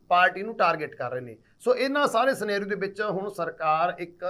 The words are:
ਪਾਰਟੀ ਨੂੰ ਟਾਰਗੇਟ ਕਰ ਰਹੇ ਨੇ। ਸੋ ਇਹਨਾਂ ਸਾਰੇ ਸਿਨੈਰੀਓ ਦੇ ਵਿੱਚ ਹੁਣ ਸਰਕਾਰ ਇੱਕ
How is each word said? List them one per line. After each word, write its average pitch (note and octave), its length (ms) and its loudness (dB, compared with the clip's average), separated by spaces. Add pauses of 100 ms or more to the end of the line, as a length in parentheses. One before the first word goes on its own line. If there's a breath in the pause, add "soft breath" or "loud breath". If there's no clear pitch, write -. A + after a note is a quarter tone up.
ਪਾਰਟੀ F#3 340 4
ਨੂੰ A3 140 -8
ਟਾਰਗੇਟ E3 380 0
ਕਰ B2 160 -6
ਰਹੇ B2+ 100 -6
ਨੇ। A#2+ 160 -14 (240)
ਸੋ B3+ 140 2
ਇਹਨਾਂ C#4 320 2
ਸਾਰੇ B3+ 280 2
ਸਿਨੈਰੀਓ G3+ 340 -4
ਦੇ G#3 60 -2
ਵਿੱਚ G3 260 -4
ਹੁਣ G3+ 280 -4
ਸਰਕਾਰ E3 680 0
ਇੱਕ F3 320 -10